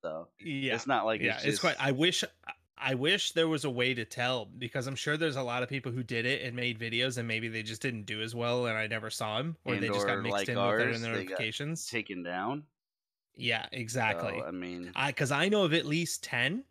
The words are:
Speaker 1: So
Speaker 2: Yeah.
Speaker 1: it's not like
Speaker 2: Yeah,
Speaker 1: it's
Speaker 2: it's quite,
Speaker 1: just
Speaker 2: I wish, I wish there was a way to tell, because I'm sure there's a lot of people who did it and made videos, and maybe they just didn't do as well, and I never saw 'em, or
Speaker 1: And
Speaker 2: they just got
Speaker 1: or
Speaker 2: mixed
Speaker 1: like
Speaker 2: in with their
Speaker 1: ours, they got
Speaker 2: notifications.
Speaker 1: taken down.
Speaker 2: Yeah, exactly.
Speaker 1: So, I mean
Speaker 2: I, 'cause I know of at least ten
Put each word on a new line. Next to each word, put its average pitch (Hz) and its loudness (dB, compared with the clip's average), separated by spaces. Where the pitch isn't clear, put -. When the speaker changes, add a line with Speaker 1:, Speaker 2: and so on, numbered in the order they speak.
Speaker 1:
So 82 -6
Speaker 2:
Yeah. 135 0
Speaker 1:
it's 117 -2
not 120 4
like 110 2
Speaker 2:
Yeah, 113 2
Speaker 1:
it's - -4
Speaker 2:
it's 139 2
quite, 165 4
Speaker 1:
just 131 -2
Speaker 2:
I 139 4
wish, 160 4
I 135 0
wish 165 2
there 165 4
was 147 2
a 147 2
way 123 2
to 117 -2
tell, 123 -2
because 127 -6
I'm 135 -6
sure 151 0
there's 156 2
a 135 -2
lot 120 -2
of 123 -2
people 135 -4
who 123 -2
did 117 0
it 131 2
and 120 -6
made 120 -2
videos, 117 0
and 117 -2
maybe 113 -2
they 110 -4
just 110 -6
didn't 117 -2
do 107 -6
as 113 -4
well, 120 2
and 110 0
I 110 0
never 110 -2
saw 107 -2
'em, 156 -2
or 123 0
Speaker 1:
And 101 2
Speaker 2:
they 113 0
just 101 4
got 98 2
Speaker 1:
or - -2
Speaker 2:
mixed - 0
Speaker 1:
like 101 2
Speaker 2:
in 120 0
with 101 4
their 117 4
Speaker 1:
ours, 117 0
they 117 -2
got 113 0
Speaker 2:
notifications. 110 -4
Speaker 1:
taken 101 -4
down. 98 -2
Speaker 2:
Yeah, 117 0
exactly. 110 0
Speaker 1:
So, 65 -4
I 78 -6
mean 90 -6
Speaker 2:
I, 139 0
'cause 135 0
I 160 4
know 208 6
of 151 4
at 165 4
least 151 0
ten 143 0